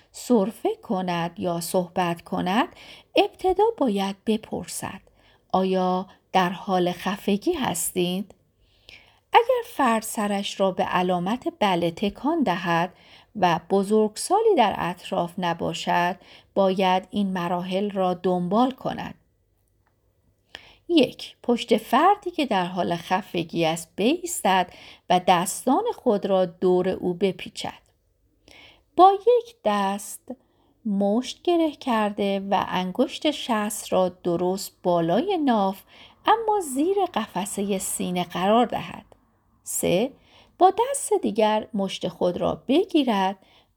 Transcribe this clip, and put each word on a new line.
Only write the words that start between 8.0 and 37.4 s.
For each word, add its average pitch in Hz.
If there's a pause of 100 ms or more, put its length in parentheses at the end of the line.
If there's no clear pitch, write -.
اگر 466
فرد 226
سرش 202
را 190
به 185
علامت 185 (120)
بله 175
تکان 240
دهد 175 (420)
و 175 (100)
بزرگسالی 214
در 214
اطراف 175
نباشد، 175 (380)
باید 190
این 202
مراحل 185
را 185
دنبال 180
کند. - (1700)
یک، -
پشت -
فردی 349
که 311
در 185
حال 180
خفگی 170
است 160
بایستد 202 (380)
و 180
دستان 196 (100)
خود 202
را 185
دور 180
او 180
بپیچد. - (1120)
با 370
یک 466
دست 202 (540)
مشت 202
گره 339
کرده 208 (100)
و -
انگشت 185
شست 220
را 185
درست 180
بالای 180
ناف، 214 (440)
اما 427
زیر 311 (180)
قفسه 202